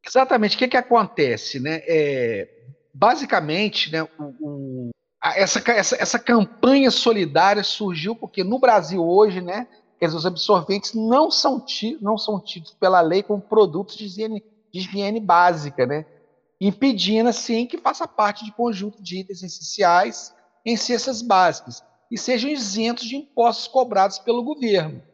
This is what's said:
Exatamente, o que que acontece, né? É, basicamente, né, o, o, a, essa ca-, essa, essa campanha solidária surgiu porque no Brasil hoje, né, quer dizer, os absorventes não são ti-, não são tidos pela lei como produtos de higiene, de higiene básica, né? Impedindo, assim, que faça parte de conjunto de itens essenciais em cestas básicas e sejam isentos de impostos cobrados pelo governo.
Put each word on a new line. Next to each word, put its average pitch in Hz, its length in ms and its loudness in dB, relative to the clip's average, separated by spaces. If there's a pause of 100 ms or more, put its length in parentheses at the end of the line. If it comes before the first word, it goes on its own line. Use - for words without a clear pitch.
Exatamente, 254 520 0
o - 20 -10
que 254 100 2
que 262 80 -2
acontece, 165 840 0
né? 156 260 -6
É, 135 600 0 (440)
basicamente, 196 1000 0
né, 160 100 -2
o, 156 60 -8 (320)
o, 135 500 -10 (300)
a, 170 180 -2
essa 196 220 0
ca-, 240 140 2
essa, 190 220 2
essa 233 220 -2
campanha 247 720 4
solidária 196 720 2
surgiu 190 540 -4
porque 196 260 -8
no 220 160 -2
Brasil 190 460 4
hoje, 185 360 4
né, 190 280 -8 (320)
quer 170 60 2
dizer, 160 120 -2
os 160 80 -4
absorventes 185 680 0
não 233 360 2
são 269 300 0
ti-, 233 400 -8
não 208 180 -2
são 208 220 -4
tidos - 400 -16
pela 185 200 4
lei 170 220 2
como 208 180 -4
produtos 196 560 0
de 214 100 -12
higiene, 214 360 -8 (300)
de 180 80 -10
higiene 202 400 -4
básica, 170 680 2
né? 147 180 -4 (560)
Impedindo, 214 680 2
assim, 233 380 -2
que 330 120 -10
faça - 280 -4
parte 208 380 -2
de 208 80 -14
conjunto 208 500 -6
de 180 180 -10
itens 190 220 -14
essenciais 180 920 0 (300)
em 226 120 0
cestas 233 460 -4
básicas 185 600 2 (280)
e 226 80 -6
sejam 247 320 -2
isentos 233 540 -4
de 240 120 -10
impostos 233 500 -2
cobrados 202 520 2
pelo 240 260 -2
governo. 202 580 -2 (120)